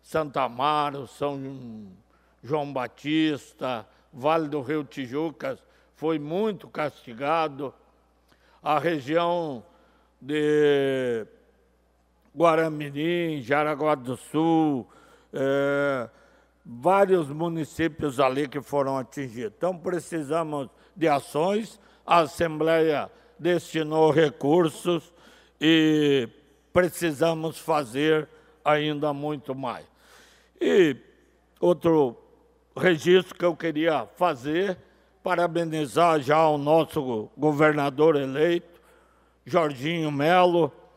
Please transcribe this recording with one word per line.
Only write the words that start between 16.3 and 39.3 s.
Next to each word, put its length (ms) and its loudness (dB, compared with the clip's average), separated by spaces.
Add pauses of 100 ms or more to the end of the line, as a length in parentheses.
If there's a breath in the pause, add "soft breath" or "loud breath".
vários 640 2
municípios 920 -4
ali 260 2
que 140 -8
foram 360 -2
atingidos. 600 -10
Então, 200 -4
precisamos 920 -6 (260 soft breath)
de 140 0
ações, 720 -2 (260 soft breath)
a 140 6
Assembleia 920 0 (280 soft breath)
destinou 720 2
recursos 1040 2 (440 soft breath)
e 720 4 (460)
precisamos 840 0
fazer 720 -2 (340 soft breath)
ainda 520 0
muito 400 -8
mais. 320 -10 (760 soft breath)
E 340 4 (640)
outro 600 2 (580)
registro 580 2
que 120 -8
eu 100 0
queria 580 -2
fazer, 600 -2 (460 soft breath)
parabenizar 1000 0
já 280 4
o 100 2
nosso 760 0
governador 840 4
eleito, 640 -2 (680 soft breath)